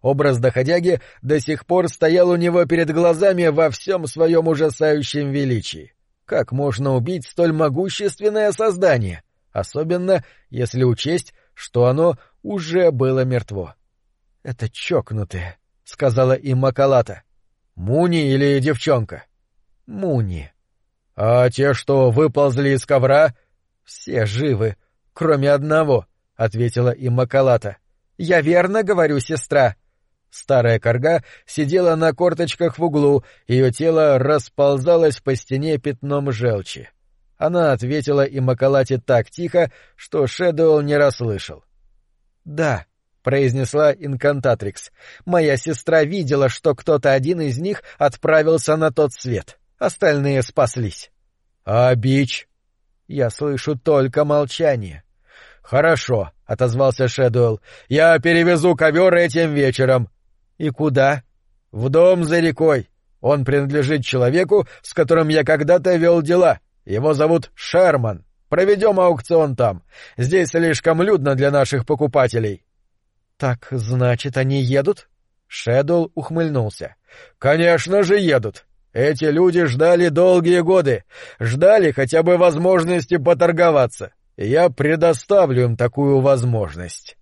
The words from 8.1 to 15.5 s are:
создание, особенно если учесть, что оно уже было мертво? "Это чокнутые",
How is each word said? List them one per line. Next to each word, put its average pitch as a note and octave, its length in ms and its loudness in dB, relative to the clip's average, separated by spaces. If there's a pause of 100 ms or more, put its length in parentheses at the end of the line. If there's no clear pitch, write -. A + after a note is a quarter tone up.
создание, F3 720 -2 (280)
особенно E3+ 720 -4 (260)
если B2 340 -4
учесть, C#3 500 -2 (200)
что - 340 -2
оно E3 300 0 (260)
уже F3+ 480 0
было C3 340 0
мертво? G#2+ 500 -6 (680)
"Это A#2 260 -10
чокнутые", G2 880 -8 (260)